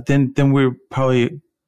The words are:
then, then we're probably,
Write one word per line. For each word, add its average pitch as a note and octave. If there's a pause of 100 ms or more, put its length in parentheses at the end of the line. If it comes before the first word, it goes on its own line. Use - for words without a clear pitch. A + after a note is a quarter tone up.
then, C#3
then C#3
we're C3+ (140)
probably, C3 (280)